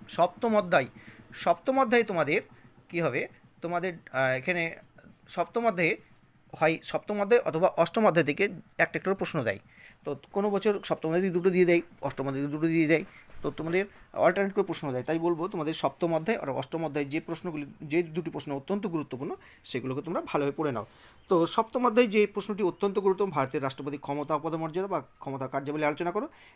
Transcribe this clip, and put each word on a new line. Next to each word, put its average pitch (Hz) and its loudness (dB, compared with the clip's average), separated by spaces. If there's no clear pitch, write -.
সপ্তম 208 0
অধ্যায়। 175 2
সপ্তম 262 2
অধ্যায়ে 233 4
তোমাদের 165 0
কী 170 -4
হবে? 156 -2
তোমাদের, 175 -4
আহ, 131 2
এখানে 165 -2
সপ্তম - -2
অধ্যায়ে 180 2
হয় 160 4
সপ্তম - -4
অধ্যায় 208 4
অথবা 160 2
অষ্টম 208 2
অধ্যায় 160 4
থেকে 147 0
একটা - -4
একটা 165 0
করে 190 -2
প্রশ্ন 165 -2
দেয়। 104 -2
তো 147 -6
কোনো 202 0
বছর 202 0
সপ্তম - -2
অধ্যায় 170 2
থেকে 185 0
দুটো 180 2
দিয়ে 180 6
দেয়, 170 6
অষ্টম 139 -4
অধ্যায় 139 -2
থেকে 147 -4
দুটো 160 0
দিয়ে 160 4
দেয়, 156 4
তো 147 -2
তোমাদের 165 -2
অল্টারনেট 190 2
করে 196 2
প্রশ্ন 147 -6
দেয়। 127 -2
তাই 160 -2
বলবো 170 0
তোমাদের 160 -4
সপ্তম 170 -2
অধ্যায় 165 0
আর 139 -6
অষ্টম 135 -4
অধ্যায় 147 -2
যে 139 -4
প্রশ্নগুলি, 156 -8
যে 156 0
দুটি 160 -6
প্রশ্ন 147 -6
অত্যন্ত 196 -4
গুরুত্বপূর্ণ 147 -6
সেগুলোকে 131 -4
তোমরা 190 -4
ভালোভাবে 143 -2
পড়ে 151 -2
নাও। 107 -6
তো 170 4
সপ্তম 240 0
অধ্যায় 240 6
যে 208 4
প্রশ্নটি 208 -4
অত্যন্ত 196 0
গুরুত্বপূর্ণ, 190 0
ভারতের 135 0
রাষ্ট্রপতি 139 -6
ক্ষমতা 143 -4
ও 151 2
পদমর্যাদা 160 -4
বা 175 -2
ক্ষমতা 131 -10
কার্যাবলী 147 -4
আলোচনা 160 0
করো, 220 -4